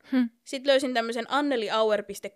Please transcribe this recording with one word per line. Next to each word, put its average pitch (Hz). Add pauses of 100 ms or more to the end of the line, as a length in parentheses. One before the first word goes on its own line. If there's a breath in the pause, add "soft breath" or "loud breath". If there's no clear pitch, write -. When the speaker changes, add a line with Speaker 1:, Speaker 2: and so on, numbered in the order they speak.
(120)
Speaker 1:
Hmm. 254 (140)
Speaker 2:
Sitten 277
löysin 262
tämmöisen 233
anneliauer 220
piste 196